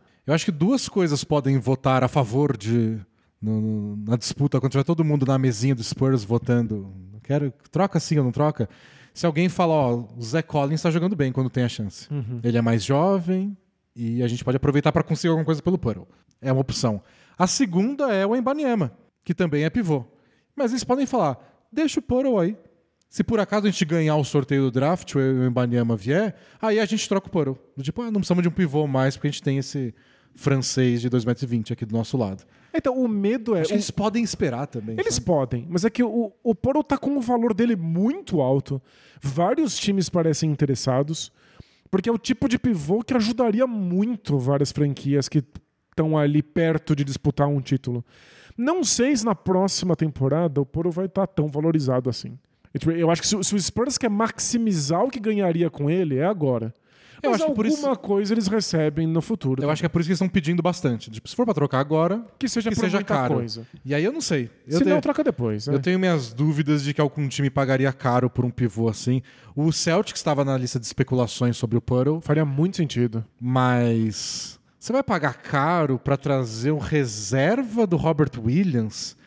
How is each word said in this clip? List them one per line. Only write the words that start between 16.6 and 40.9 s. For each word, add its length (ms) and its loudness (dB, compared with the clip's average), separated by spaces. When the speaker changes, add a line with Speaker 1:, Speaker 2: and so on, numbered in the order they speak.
Speaker 1:
opção. 400 -2
A 100 2
segunda 640 0
é 140 2
o 100 0
Embanyama, 560 -2
que 100 -2
também 300 0
é 60 0
pivô. 340 0
Mas 160 0
eles 140 -4
podem 200 0
falar, 680 -2
"Deixa 260 0
o 40 -2
Poeltl 360 2
aí. 180 0
Se 160 -2
por 160 0
acaso 260 0
a 40 2
gente 140 0
ganhar 320 2
o 80 2
sorteio 380 0
do 80 2
draft, 460 0
o 40 2
Embanyama 500 2
vier, 400 0
aí 180 2
a 80 2
gente 220 -2
troca 180 -2
o 40 -20
Poeltl." 280 -2
Do 60 -8
tipo, 200 -6
Ah, 40 -8
não 140 0
precisamos 220 2
de 60 4
um 40 -2
pivô 340 0
mais, 300 2
porque 100 -4
a 40 -2
gente 120 -8
tem 160 0
esse 340 -4
francês 640 0
de 80 -2
dois 160 0
metros 180 -2
e 40 -4
vinte 260 -2
aqui 120 -8
do 120 -6
nosso 200 -2
lado. 280 -4
Speaker 2:
Então, 220 -2
o 100 2
medo 480 0
é, 60 2
Speaker 1:
Acho 80 0
que 60 0
Speaker 2:
o 20 4
Speaker 1:
eles 140 -2
podem 340 0
esperar 420 -4
também, 320 -8
Speaker 2:
Eles 180 0
Speaker 1:
sabe? 100 -4
Speaker 2:
podem, 420 0
mas 160 -2
é 60 2
que 120 0
o, 300 -2
o 120 2
Porto 280 0
tá 140 -2
com 200 -2
o 40 -2
valor 320 0
dele 240 2
muito 640 -2
alto. 400 0
Vários 560 0
times 320 0
parecem 420 2
interessados, 800 0